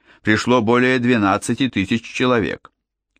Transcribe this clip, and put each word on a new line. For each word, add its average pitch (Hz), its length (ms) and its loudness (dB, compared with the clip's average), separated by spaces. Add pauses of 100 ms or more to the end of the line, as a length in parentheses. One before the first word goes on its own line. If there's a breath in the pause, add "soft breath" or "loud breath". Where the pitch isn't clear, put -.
(220 soft breath)
пришло 113 400 2
более 123 360 2
двенадцати 120 720 0
тысяч 113 340 -2
человек. 117 720 -2 (480)